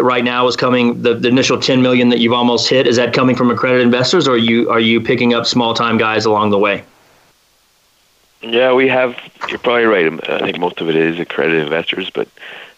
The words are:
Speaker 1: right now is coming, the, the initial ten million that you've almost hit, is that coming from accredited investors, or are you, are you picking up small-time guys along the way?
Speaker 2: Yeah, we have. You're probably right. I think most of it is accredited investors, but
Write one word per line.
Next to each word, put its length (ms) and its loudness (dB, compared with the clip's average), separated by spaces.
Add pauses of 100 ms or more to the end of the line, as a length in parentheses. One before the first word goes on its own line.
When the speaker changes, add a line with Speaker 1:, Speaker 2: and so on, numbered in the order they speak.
Speaker 1:
right 240 0
now 240 0
is 80 -2
coming, 460 0
the, 120 2
the 140 -2
initial 320 2
ten 200 0
million 280 2
that 100 2
you've 140 2
almost 360 0
hit, 200 2
is 80 2
that 180 0
coming 220 2
from 160 0
accredited 320 0
investors, 420 2
or 60 2
are 40 2
you, 320 0
are 120 2
you 200 2
picking 340 0
up 120 -2
small-time 520 0
guys 260 0
along 260 2
the 80 2
way? 240 0 (1600)
Speaker 2:
Yeah, 300 0
we 160 2
have. 280 -2 (320)
You're 120 -8
probably 240 0
right. 440 0
I 120 -4
think 180 -6
most 220 -6
of 80 -4
it 80 0
is 240 0
accredited 420 -2
investors, 480 -6
but 160 -6 (520)